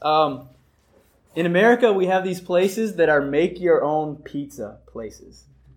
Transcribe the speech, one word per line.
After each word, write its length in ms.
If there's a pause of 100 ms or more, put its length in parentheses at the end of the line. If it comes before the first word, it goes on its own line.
Um, 460 (880)
in 120
America, 440
we 140
have 180
these 160
places 580
that 120
are 120
make-your-own 960
pizza 680
places. 600 (320)